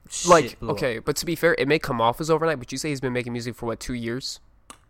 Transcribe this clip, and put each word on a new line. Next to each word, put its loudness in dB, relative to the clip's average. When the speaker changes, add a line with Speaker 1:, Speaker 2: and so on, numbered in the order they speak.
Speaker 1:
shit -2
Speaker 2:
Like, 6
Speaker 1:
blew -8
up." 0
Speaker 2:
okay, -2
but -4
to -6
be -2
fair, 2
it 0
may 4
come -2
off 2
as -4
overnight, 2
but -14
you -8
say -6
he's -4
been -2
making -4
music -6
for, -10
what, -4
two -8
years? -6